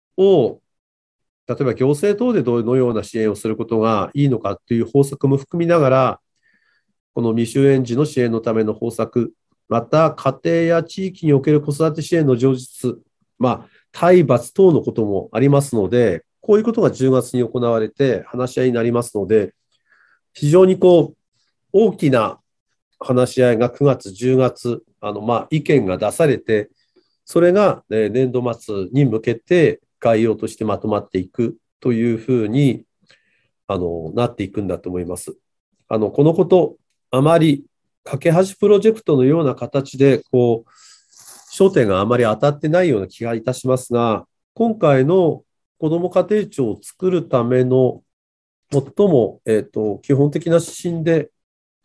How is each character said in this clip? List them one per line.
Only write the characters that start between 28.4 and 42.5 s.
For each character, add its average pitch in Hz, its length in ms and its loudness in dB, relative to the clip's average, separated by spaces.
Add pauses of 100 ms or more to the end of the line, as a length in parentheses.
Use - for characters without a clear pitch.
末 101 400 -8
に 139 140 4
向 110 140 -2
け 120 140 -2
て 156 460 0 (180)
概 113 260 2
要 110 120 0
と 107 100 -6
し 110 100 -12
て 113 100 -6
ま 101 120 -4
と - 80 -10
ま 104 120 -2
っ 98 100 -8
て 95 100 -4
い 92 100 -6
く - 280 -4 (240)
と 127 140 -2
い 117 180 0
う 113 60 -4
ふ 120 140 -6
う 113 160 0
に、 127 360 0 (840)
あ 98 120 -4
の、 85 360 -6
な 120 120 0
っ 117 80 -14
て 101 100 -8
い 98 80 -10
く - 80 -6
ん 101 60 -6
だ 90 120 -6
と - 120 -12
思 90 100 -6
い 87 60 -8
ま 90 100 -10
す。 - 180 -14 (540)
あ 113 80 -2
の、 107 140 -2
こ 147 140 2
の 160 100 4
こ 180 100 0
と、 170 320 2 (340)
あ 131 120 0
ま 160 160 4
り 160 260 2 (400)
架 - 140 -8
け 170 120 0
橋 185 300 2
プ 202 80 2
ロ 208 100 6
ジ 214 120 4
ェ 220 40 2
ク 220 80 -14
ト 156 140 0
の 127 80 4
よ 156 180 2
う - 40 0
な 127 80 -2
形 139 420 -6
で、 135 340 4
こ 120 360 0
う、 - 40 -20 (800)
焦 190 200 2
点 135 180 2
が 95 120 0
あ 101 60 0
ま 120 120 0
り 123 60 2
当 107 120 0
た 143 140 0